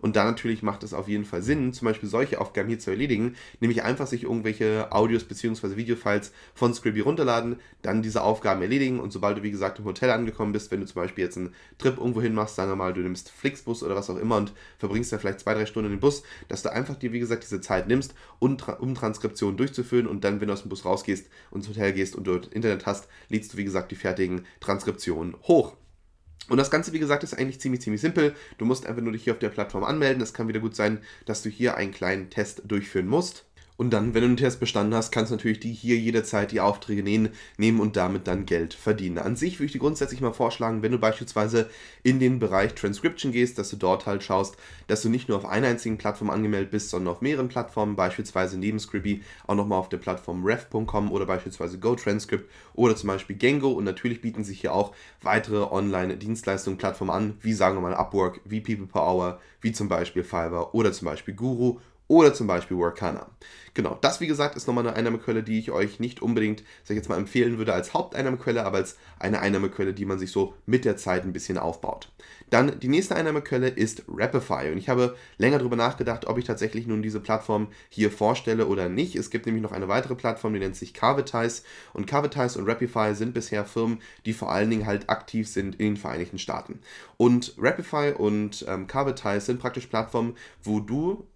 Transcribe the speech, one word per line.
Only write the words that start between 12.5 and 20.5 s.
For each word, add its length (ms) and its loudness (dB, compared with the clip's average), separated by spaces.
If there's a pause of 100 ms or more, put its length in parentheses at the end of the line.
sagen 140 0
wir 60 0
mal, 180 -2
du 60 -4
nimmst 300 -4
Flixbus 520 -6
oder 120 -2
was 140 -4
auch 80 -4
immer 220 2
und 160 -2 (240)
verbringst 340 -2
da 60 -4
vielleicht 220 -4
zwei, 140 0
drei 120 0
Stunden 240 -2
in 60 -2
den 40 -4
Bus, 220 2 (260)
dass 140 -6
du 100 -2
einfach 240 -4
dir, 160 -6
wie 80 -2
gesagt, 240 -2
diese 160 -6
Zeit 260 0
nimmst, 280 2 (240)
um 180 4
Tra-, 220 -8
um 160 -2
Transkription 640 -2
durchzuführen 480 0
und 180 -6
dann, 160 2
wenn 80 -2
du 60 0